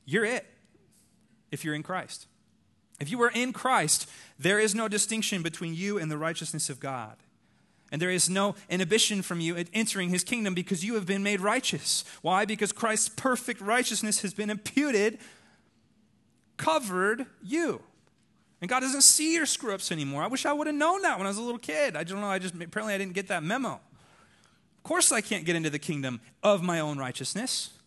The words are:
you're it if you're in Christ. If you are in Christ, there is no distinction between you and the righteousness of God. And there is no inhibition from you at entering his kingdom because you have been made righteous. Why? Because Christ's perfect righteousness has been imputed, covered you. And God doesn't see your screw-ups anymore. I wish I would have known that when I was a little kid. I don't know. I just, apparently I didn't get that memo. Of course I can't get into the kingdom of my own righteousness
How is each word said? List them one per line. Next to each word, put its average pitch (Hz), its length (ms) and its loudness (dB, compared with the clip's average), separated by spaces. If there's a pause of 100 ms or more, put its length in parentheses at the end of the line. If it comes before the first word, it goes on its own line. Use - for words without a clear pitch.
you're 196 200 2
it 233 220 -2 (1040)
if 143 140 -8
you're 151 100 -2
in 151 80 -6
Christ. - 460 -8 (720)
If 143 100 -6
you 240 120 0
are 233 80 6
in 247 220 0
Christ, 220 560 2 (300)
there 190 220 4
is 214 120 4
no 220 140 0
distinction 208 560 0
between 165 320 -4
you 196 240 -2
and 156 140 -2
the 151 40 -4
righteousness 156 540 -4
of 123 80 -10
God. 120 380 -8 (760)
And 156 120 -2
there 180 80 2
is 175 180 2
no 196 260 2 (140)
inhibition 190 540 2
from 170 180 -2
you 165 160 -2
at 170 160 -4
entering 202 380 0
his 180 120 2
kingdom 214 300 -2
because 180 320 -2
you 226 120 -2
have 190 100 -2
been 196 160 0
made 202 180 0
righteous. 208 640 0 (160)
Why? 185 240 2
Because 208 260 -2
Christ's 220 380 0
perfect 247 540 -2
righteousness 220 580 0
has 185 140 -4
been 214 160 -4
imputed, 220 680 2 (1400)
covered 226 680 0 (180)
you. 254 380 -2 (800)
And 180 80 -6
God 254 120 2
doesn't 262 240 2
see 311 280 8
your 330 140 2
screw-ups - 440 -2
anymore. 143 320 -2
I 185 40 0
wish 254 180 -2
I 294 80 2
would 302 140 0
have 302 100 -2
known 339 240 2
that 311 160 2
when 190 100 -2
I 196 40 -2
was 202 80 -4
a 233 40 -6
little 240 160 -4
kid. 285 380 -2
I 160 80 -2
don't 196 160 -6
know. 208 60 -4
I 190 120 0
just, 180 180 -6
apparently 202 360 -4
I 196 60 0
didn't 190 160 -4
get 196 140 -4
that 175 140 0
memo. 208 380 -2 (960)
Of - 60 -20
course 339 280 2
I 226 120 2
can't 170 240 -2
get 170 100 2
into 160 140 0
the 147 80 -4
kingdom 135 420 -4 (220)
of 202 200 6
my 170 180 0
own 147 180 -2
righteousness 135 720 -4 (160)